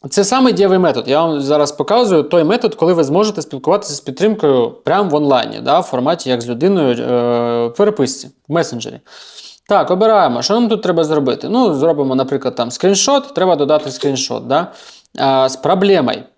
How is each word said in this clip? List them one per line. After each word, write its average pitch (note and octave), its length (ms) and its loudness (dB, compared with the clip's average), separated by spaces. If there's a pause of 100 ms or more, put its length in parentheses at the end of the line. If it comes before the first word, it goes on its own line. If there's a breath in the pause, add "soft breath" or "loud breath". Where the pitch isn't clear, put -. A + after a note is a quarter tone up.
Це G3+ 140 0
самий B3+ 300 2
дієвий F#3 260 4
метод. D#3 280 2
Я D3 180 2
вам D3+ 160 -2
зараз C#3+ 300 2
показую G3 520 2
той E3 200 2
метод, G#3+ 320 0
коли E3+ 180 2
ви E3 100 2
зможете F3+ 380 0
спілкуватися D3+ 520 -2
з C3+ 60 -10
підтримкою C#3 720 0
прямо F#3 380 -2
в D3 60 0
онлайні, B2+ 480 0
да, C#3 160 2
в F3+ 40 -2
форматі C3+ 460 -2
як B2 120 0
з A#2 80 -8
людиною, C#3+ 460 2
е, A#2+ 720 -2
в A#2 60 -8
переписці, G3+ 560 -2 (180)
в C#3+ 60 -6
месенджері. B2+ 460 -4 (680 loud breath)
Так, F3+ 240 2
обираємо, F#3 500 2
що G3 120 -2
нам A#3 160 2
тут G#3+ 120 -2
треба E3+ 220 0
зробити. D3+ 460 -2
Ну, A3 240 2
зробимо, C#3+ 420 0
наприклад, C3 400 -2
там A#2+ 160 -4
скріншот, C4+ 640 0
треба F3 220 2
додати C#3+ 360 0
скріншот, C3 560 -4
да, D#3 200 0 (500 loud breath)
а, C3+ 320 2
з C3 60 -6
проблемою. F3 680 0 (140)